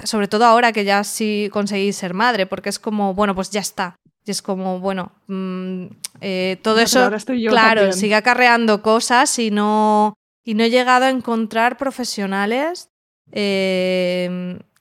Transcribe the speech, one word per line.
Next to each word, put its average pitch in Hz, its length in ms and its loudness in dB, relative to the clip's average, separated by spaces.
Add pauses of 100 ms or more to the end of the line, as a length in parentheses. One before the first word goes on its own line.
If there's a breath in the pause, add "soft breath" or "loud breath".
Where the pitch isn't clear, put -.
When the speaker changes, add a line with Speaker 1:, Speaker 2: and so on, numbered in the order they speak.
Speaker 1:
sobre 208 240 -2
todo 214 160 2
ahora 233 280 6
que 214 120 -2
ya 202 200 2
sí 208 480 -4
conseguí 202 400 -2
ser 185 220 -6
madre, 208 320 0
porque 190 220 -8
es 202 100 -6
como, 202 360 -2
bueno, 202 200 0
pues 185 160 -6
ya 208 100 -4
está. 180 360 -8 (300)
Y 214 60 -8
es 185 100 -6
como, 185 380 -4
bueno, 190 320 -6 (160)
mm, 185 580 -8 (340)
eh, 185 400 -4
todo 220 160 0
Speaker 2:
Ya, 226 40 4
pero 233 40 4
Speaker 1:
eso, 233 200 2
Speaker 2:
ahora 214 120 -2
estoy 247 240 -4
yo 220 100 -2
Speaker 1:
claro, 220 320 4
Speaker 2:
también. 190 160 2
Speaker 1:
sigue 208 180 0
acarreando 233 640 4
cosas 240 560 2
y 226 120 0
no, 214 640 2 (320)
y - 80 -6
no 220 120 2
he 233 60 2
llegado 254 360 4
a 262 40 2
encontrar 233 680 -2
profesionales, 233 1120 -4 (720)
eh, 180 960 -2 (220)